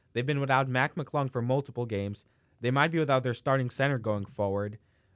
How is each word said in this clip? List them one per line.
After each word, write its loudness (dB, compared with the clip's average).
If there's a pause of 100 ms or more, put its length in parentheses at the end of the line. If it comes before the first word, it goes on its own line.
(120)
They've -2
been 0
without 2
Mac 0
McClung -2
for -4
multiple -2
games. -4 (360)
They 0
might 4
be 2
without 2
their -2
starting 0
center 0
going -2
forward. -2 (380)